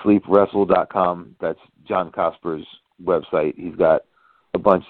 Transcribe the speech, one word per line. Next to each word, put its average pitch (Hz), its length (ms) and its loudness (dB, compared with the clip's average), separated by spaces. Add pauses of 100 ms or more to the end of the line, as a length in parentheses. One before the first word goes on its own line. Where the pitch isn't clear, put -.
sleep 104 260 2
wrestle 98 380 2
dot 90 260 0
com. 87 480 -4
That's 82 200 -6 (280)
John 92 240 -4
Cosper's 82 540 -6 (360)
website. 82 540 -2
He's 85 200 -12
got 80 260 2 (540)
a 95 40 -4
bunch 95 300 2